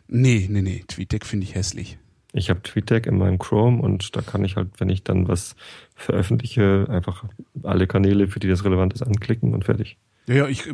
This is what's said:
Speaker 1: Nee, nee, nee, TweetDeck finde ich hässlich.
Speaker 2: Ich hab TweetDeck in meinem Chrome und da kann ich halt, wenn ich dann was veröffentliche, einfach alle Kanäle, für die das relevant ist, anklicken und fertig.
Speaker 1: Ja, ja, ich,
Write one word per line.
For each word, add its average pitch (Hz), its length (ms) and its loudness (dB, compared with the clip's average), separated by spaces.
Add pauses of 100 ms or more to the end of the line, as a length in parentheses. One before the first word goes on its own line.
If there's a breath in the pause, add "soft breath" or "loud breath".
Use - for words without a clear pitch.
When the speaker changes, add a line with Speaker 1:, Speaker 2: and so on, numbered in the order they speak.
Speaker 1:
Nee, 120 420 4
nee, 101 140 2
nee, 92 240 -4
TweetDeck - 380 -6
finde 98 200 -4
ich - 100 -10
hässlich. - 420 -6 (360)
Speaker 2:
Ich 95 160 -2
hab 90 140 -2
TweetDeck - 440 -2
in 98 100 2
meinem 92 220 2
Chrome 113 420 2
und 98 340 -2
da - 60 -4
kann 101 220 -4
ich 95 120 -2
halt, 95 140 -2 (100)
wenn 95 100 0
ich 95 140 -2
dann 92 240 0
was - 280 -4 (400 loud breath)
veröffentliche, 98 920 0
einfach 90 360 -4 (380)
alle 92 240 0
Kanäle, 98 400 4
für 95 120 -6
die 95 80 -2
das 95 180 2
relevant 92 280 2
ist, - 100 -6
anklicken 113 500 0
und 101 120 -2
fertig. - 320 -2 (300)
Speaker 1:
Ja, 123 80 2
ja, 139 120 4
ich, 135 260 -4